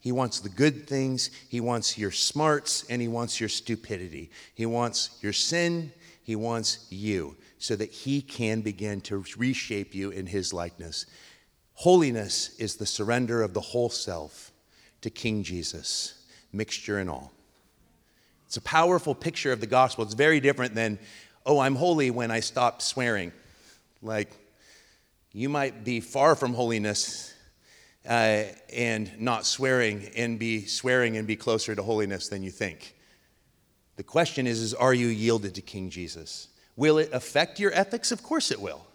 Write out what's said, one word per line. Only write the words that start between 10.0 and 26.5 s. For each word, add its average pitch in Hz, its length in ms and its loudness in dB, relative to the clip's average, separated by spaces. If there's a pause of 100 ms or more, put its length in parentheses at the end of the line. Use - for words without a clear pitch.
in 92 160 -8
his 92 280 -4
likeness. 87 500 -8 (680)
Holiness 131 840 4
is 110 180 -4
the 104 100 -6
surrender 117 560 0
of 101 100 0
the 104 80 -2
whole 120 300 -2
self - 640 -8 (480)
to 113 100 -6
King 110 320 -2
Jesus, - 840 -6 (280)
mixture 104 460 -4
and 92 120 -4
all. 67 220 -10 (1160)
It's - 60 -6
a 113 60 -8
powerful 160 520 4
picture - 380 -2
of 110 80 -2
the 113 80 -4
gospel. 127 340 6
It's 107 120 -4
very 147 260 6
different 127 340 2
than, 110 240 0 (480)
"Oh, 143 140 6
I'm 135 160 4
holy 151 340 4
when 117 220 -2
I 113 80 0
stop 120 420 0
swearing." 107 480 0 (720)
Like, 107 260 -2 (1040)
you 120 160 -4
might 135 360 -4
be 117 160 -2
far 143 340 4
from 123 200 0